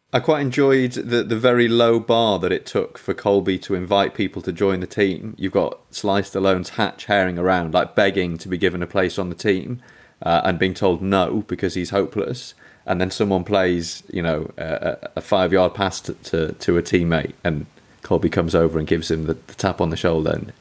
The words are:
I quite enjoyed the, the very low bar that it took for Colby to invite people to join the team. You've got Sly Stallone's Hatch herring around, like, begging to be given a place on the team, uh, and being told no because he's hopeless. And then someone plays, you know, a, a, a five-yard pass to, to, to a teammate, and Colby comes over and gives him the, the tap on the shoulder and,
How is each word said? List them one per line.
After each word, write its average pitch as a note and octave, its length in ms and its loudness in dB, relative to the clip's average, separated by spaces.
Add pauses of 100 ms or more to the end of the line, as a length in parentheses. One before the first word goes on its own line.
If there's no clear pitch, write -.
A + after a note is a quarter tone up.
(120)
I B2+ 80 2
quite C#3+ 220 2
enjoyed C3+ 520 2
the, A#2+ 300 0
the A2+ 140 -2
very A#2+ 300 4
low A#2 320 4
bar A2+ 400 2
that F2 120 0
it F2+ 140 -2
took - 340 -4
for - 140 -4
Colby G2 460 2
to - 160 -6
invite F#2 400 0
people F#2+ 280 -4
to F#2+ 80 -6
join F#2+ 280 0
the F2+ 80 -6
team. G#2 520 -2
You've F#2+ 140 -4
got F2+ 260 0 (120)
Sly G2+ 300 -2
Stallone's F#2+ 560 0
Hatch G#2 280 -4
herring F#2 340 0
around, F2 340 0
like, E2+ 220 0
begging F#2 440 2
to - 80 -14
be F2+ 100 -4
given F2 260 0
a E2+ 40 -8
place F#2 300 -2
on F#2 120 -4
the E2+ 60 -8
team, G#2+ 460 -2 (420)
uh, E2+ 200 2
and F#2 160 0
being F#2+ 160 0
told F2+ 260 0
no F#2+ 460 0
because F2+ 260 -4
he's F2+ 180 -4
hopeless. G2+ 640 -2 (320)
And F2+ 160 -2
then F#2+ 100 0
someone G2 320 2
plays, F2+ 680 0
you F2+ 100 -4
know, D#2+ 360 -2
a, - 80 -8
a, - 500 -4
a E2+ 60 -6
five-yard F#2 520 2
pass F#2+ 280 -4
to, - 120 -8
to, E2 380 -4
to - 260 0
a F2 60 2
teammate, E2 500 0 (100)
and D#2 220 -2 (380)
Colby E2+ 260 0
comes E2+ 240 -2
over E2 240 4
and D#2 100 -4
gives E2 220 0
him D#2+ 160 -2
the, D#2+ 80 0 (140)
the - 80 -20
tap F#2 260 -2
on E2+ 80 0
the D#2+ 80 -4
shoulder D#2+ 340 0
and, - 300 -4